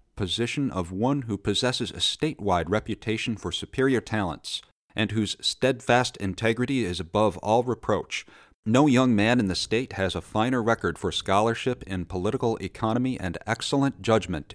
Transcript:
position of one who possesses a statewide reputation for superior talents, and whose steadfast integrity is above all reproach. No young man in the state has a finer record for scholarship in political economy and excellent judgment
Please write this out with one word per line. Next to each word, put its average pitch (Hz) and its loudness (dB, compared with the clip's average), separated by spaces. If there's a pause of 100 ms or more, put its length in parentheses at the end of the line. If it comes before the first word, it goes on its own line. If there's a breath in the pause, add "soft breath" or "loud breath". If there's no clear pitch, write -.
(140)
position 117 -2
of 90 -4
one 127 0
who 110 -4
possesses 113 -2
a - -12
statewide 92 -2
reputation 107 -2
for 90 -6
superior 131 0
talents, - -4 (320 soft breath)
and 107 0
whose 104 0
steadfast 127 0
integrity 113 0
is 87 -4
above 95 2
all 117 2
reproach. - -2 (440 loud breath)
No 127 6
young 127 6
man 113 4
in 113 2
the 92 0
state - -2
has 95 -2
a 85 -6
finer 120 0
record 104 0
for 87 -2
scholarship 113 0
in 90 -6
political 110 -2
economy 117 -2
and 87 -4
excellent 139 -2
judgment 92 0